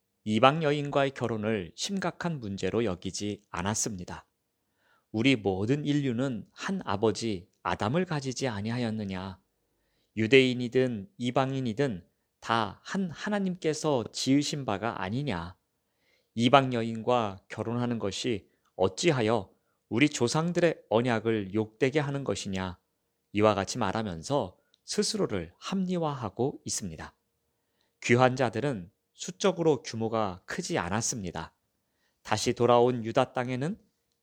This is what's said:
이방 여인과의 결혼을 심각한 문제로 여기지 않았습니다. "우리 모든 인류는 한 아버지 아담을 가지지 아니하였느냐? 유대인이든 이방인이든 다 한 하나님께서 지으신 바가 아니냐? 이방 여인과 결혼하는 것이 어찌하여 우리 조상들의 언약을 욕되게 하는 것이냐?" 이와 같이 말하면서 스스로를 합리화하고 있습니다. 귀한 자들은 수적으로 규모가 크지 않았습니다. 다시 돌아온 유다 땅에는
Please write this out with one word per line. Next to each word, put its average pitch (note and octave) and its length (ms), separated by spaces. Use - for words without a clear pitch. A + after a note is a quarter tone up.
이방 C3 380
여인과의 C#3+ 480
결혼을 A2 640
심각한 F3 640
문제로 G2 460
여기지 G2+ 640
않았습니다. F#2+ 760
"우리 B2 240
모든 G#2+ 500
인류는 C3+ 680
한 - 320
아버지 G#2 640
아담을 G#2+ 400
가지지 C#3 420
아니하였느냐? G#2+ 920
유대인이든 B2 1000
이방인이든 B2+ 880
다 A2 440
한 F#3+ 280
하나님께서 D#3+ 1000
지으신 C#3+ 520
바가 G#2+ 380
아니냐? F#2+ 540
이방 C3 380
여인과 A2+ 760
결혼하는 A#2 500
것이 G#2 500
어찌하여 A#2+ 760
우리 B2+ 200
조상들의 E3 800
언약을 A2 640
욕되게 A2 460
하는 C#3 240
것이냐?" F#2+ 560
이와 G#2 220
같이 G2 240
말하면서 G2+ 800
스스로를 C3 760
합리화하고 D#3 1040
있습니다. - 480
귀한 B2+ 340
자들은 A2+ 560
수적으로 E3+ 680
규모가 A2 640
크지 F3+ 320
않았습니다. F#2 760
다시 A#2 320
돌아온 A#2+ 500
유다 B2 280
땅에는 B2+ 460